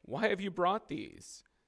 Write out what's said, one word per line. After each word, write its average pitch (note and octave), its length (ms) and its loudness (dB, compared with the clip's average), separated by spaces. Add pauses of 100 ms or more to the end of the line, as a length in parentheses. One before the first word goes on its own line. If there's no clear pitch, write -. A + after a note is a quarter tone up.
'Why F#3+ 280 2
have G3 120 0
you G3 100 -4
brought F3+ 380 2
these?' - 560 -10 (240)